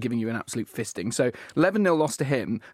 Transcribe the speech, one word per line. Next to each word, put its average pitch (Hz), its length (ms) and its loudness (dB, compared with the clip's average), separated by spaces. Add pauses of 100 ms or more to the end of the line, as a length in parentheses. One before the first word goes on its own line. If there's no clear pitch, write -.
giving 120 180 -2
you 113 100 -2
an 113 60 -2
absolute 113 340 -6
fisting. 110 460 -6
So 127 160 2 (260)
eleven 190 260 4
nil 175 140 6
loss 151 220 2
to 151 60 -2
him, 117 360 0 (140)